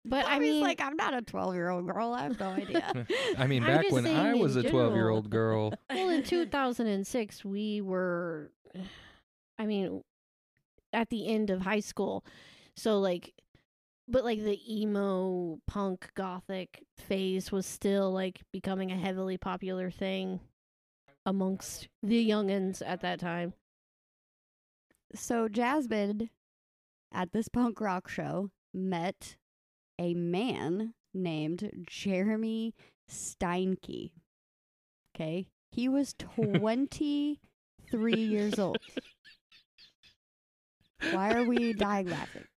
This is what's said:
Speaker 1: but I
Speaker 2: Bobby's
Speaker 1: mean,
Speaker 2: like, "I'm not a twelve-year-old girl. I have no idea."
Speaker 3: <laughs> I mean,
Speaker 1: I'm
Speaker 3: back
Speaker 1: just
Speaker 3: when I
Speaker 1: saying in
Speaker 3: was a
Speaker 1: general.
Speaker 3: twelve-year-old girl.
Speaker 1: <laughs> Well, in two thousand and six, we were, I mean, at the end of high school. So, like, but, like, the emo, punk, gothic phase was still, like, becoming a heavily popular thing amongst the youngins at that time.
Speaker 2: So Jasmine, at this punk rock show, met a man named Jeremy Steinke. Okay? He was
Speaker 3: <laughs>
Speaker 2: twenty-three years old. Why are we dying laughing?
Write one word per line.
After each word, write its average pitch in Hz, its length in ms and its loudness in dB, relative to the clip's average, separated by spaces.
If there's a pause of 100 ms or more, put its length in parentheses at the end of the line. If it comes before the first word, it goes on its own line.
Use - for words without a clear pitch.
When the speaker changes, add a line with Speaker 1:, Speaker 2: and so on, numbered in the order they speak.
Speaker 1:
but 262 220 2
I 277 80 2
Speaker 2:
Bobby's 294 200 4
Speaker 1:
mean, 302 80 4
Speaker 2:
like, 285 180 2
"I'm 285 160 -2
not 302 180 0
a 247 80 -2
twelve-year-old 180 640 -2
girl. 208 280 -2
I 254 100 -4
have 262 160 -4
no 190 80 -2
idea." 240 580 -2 (160)
Speaker 3:
<laughs> 466 160 0
I 131 80 2
mean, 135 160 4
Speaker 1:
I'm - 140 4
Speaker 3:
back 320 60 6
Speaker 1:
just 392 120 4
Speaker 3:
when 123 120 4
I - 60 2
Speaker 1:
saying - 240 4
in 233 60 6
Speaker 3:
was 135 140 4
a 123 60 4
Speaker 1:
general. 127 180 4
Speaker 3:
twelve-year-old 110 500 4
girl. 110 420 2 (100)
Speaker 1:
<laughs> - 80 -12
Well, 370 180 2
in 320 160 2
two 339 220 2
thousand 254 420 0
and 196 180 0
six, - 380 -4
we 208 360 -2
were, 180 680 -2 (1080)
I 220 80 -4
mean, 196 360 -2 (920)
at 226 180 0
the 208 180 -2
end 214 220 2
of 185 100 2
high 196 200 2
school. 196 440 -4 (520)
So, 214 220 2
like, 185 360 0 (760)
but, 247 160 4
like, 220 200 0
the 202 140 2 (240)
emo, 185 840 0
punk, 196 480 -4
gothic 185 680 -8 (160)
phase 190 540 -2
was 190 120 0
still, 196 480 0
like, 190 300 -4 (100)
becoming 190 400 -4
a 185 60 -4
heavily 190 400 -2
popular 185 520 -4
thing 190 500 -4 (840)
amongst 190 640 -2 (140)
the 226 260 4
youngins 196 560 2
at 175 160 -4
that 180 200 -2
time. 175 340 -4 (1600)
Speaker 2:
So 226 340 0
Jasmine, 220 800 0 (840)
at 185 180 -2
this 220 160 0
punk 240 320 0
rock 185 280 -2
show, 170 420 -4 (240)
met 185 640 -4 (600)
a 175 140 0
man 180 800 -2 (220)
named 175 560 -2 (180)
Jeremy 220 840 0 (360)
Steinke. - 1000 -4 (1040)
Okay? 170 320 -4 (240)
He 240 180 0
was 269 260 2
Speaker 3:
<laughs> - 40 -20
Speaker 2:
twenty-three 233 2000 0
years 214 380 2
old. 185 200 0 (2250)
Why 196 200 2
are 240 120 4
we 240 280 2
dying 202 360 0
laughing? 151 360 -6 (120)